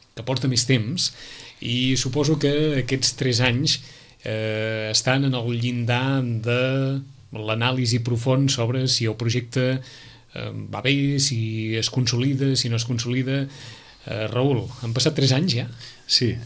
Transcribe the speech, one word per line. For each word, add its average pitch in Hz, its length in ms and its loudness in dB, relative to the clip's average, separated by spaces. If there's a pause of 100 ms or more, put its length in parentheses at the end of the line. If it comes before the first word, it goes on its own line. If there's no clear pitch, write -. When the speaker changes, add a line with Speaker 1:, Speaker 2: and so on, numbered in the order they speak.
(160)
Speaker 1:
que 110 80 -10
porta 131 240 0
més 120 180 2
temps, 131 460 2 (500)
i 123 360 2
suposo 139 420 0
que 143 400 2
aquests 131 360 0
tres 127 260 2
anys, 127 400 2 (420)
eh, 110 680 -2
estan 131 340 2
en 127 100 2
el 120 240 -2
llindar 123 640 0
de 127 800 0 (300)
l'anàlisi 117 720 0
profund 127 480 2
sobre 127 380 0
si 120 180 2
el 107 120 0
projecte, 127 640 0 (520)
eh, 110 180 -8 (220)
va 104 80 -4
bé, 139 380 2
si 110 560 -2
es 113 140 0
consolida, 131 680 0
si 127 140 0
no 117 80 0
es 113 80 -2
consolida. 127 600 -2 (640)
Eh, 110 200 -4
Raül, 123 360 2 (200)
han 117 100 -4
passat 151 220 0
tres 135 160 4
anys 147 240 2
ja? 117 120 -2 (380)
Speaker 2:
Sí. 110 300 2 (100)